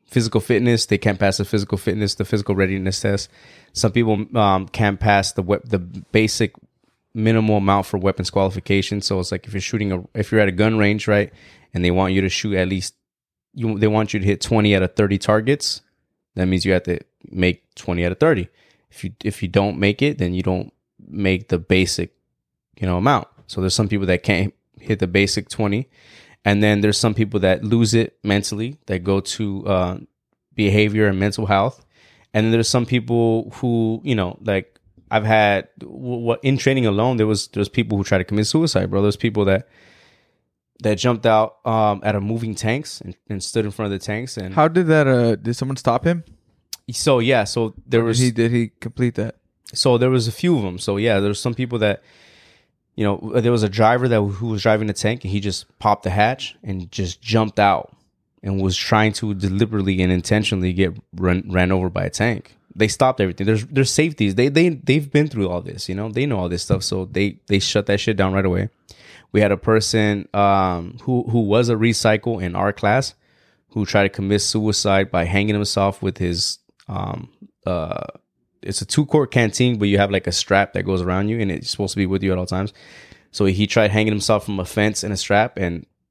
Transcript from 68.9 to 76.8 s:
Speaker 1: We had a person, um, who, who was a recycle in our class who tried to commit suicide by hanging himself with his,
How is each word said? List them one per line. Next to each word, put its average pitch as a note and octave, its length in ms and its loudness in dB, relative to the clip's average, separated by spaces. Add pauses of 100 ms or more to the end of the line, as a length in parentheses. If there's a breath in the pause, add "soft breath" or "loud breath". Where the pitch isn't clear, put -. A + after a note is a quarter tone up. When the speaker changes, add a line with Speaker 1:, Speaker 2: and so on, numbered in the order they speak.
Speaker 1:
We G#2 80 4
had G#2 100 4
a G2+ 60 0
person, G#2+ 800 0
um, F#2+ 680 0
who, B2+ 220 -2
who A#2 160 0
was A2+ 300 2
a A#2 40 2
recycle A2 640 0
in F2+ 140 -4
our F#2+ 180 -2
class A2 420 0 (560)
who G#2+ 160 -4
tried G2+ 180 2
to G2 40 2
commit G2 340 -2
suicide G2+ 680 0
by E2+ 140 0
hanging G2 320 0
himself G2 440 -2
with F#2+ 180 -4
his, F2 400 -4 (280)